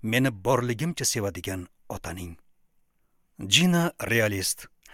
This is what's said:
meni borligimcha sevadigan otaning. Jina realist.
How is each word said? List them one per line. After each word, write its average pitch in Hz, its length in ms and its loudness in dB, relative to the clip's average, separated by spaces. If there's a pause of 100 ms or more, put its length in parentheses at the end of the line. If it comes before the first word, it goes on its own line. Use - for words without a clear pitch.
meni 123 280 2
borligimcha 123 720 -2
sevadigan 92 600 -4 (180)
otaning. 85 520 -10 (1000)
Jina 170 580 4
realist. 107 720 0 (260)